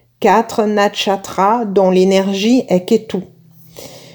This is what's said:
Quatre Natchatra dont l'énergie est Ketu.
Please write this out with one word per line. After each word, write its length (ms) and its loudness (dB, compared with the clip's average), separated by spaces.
Quatre 460 2
Natchatra 1000 -2
dont 240 2
l'énergie 800 2
est 160 0
Ketu. 340 -2